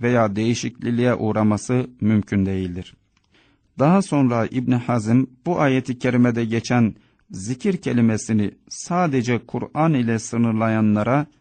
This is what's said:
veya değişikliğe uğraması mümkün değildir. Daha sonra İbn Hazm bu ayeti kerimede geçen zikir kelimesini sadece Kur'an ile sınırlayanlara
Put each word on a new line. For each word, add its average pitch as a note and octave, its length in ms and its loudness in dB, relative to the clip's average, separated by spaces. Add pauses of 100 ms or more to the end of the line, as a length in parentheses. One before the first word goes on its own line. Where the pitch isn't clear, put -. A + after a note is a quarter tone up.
veya A#2 340 2
değişikliğe A#2+ 800 -2
uğraması G#2+ 760 0 (120)
mümkün G#2 440 2
değildir. F#2 500 -6 (840)
Daha F3 220 4
sonra B2 500 0
İbn B2 200 -2
Hazm B2 540 2 (200)
bu E3+ 140 -2
ayeti C3 400 0
kerimede A#2+ 460 2
geçen A2+ 500 0 (360)
zikir C3 460 -4
kelimesini A2 760 0 (180)
sadece C3+ 760 -2
Kur'an D3+ 480 -2
ile A#2 260 0
sınırlayanlara A2 1040 0 (160)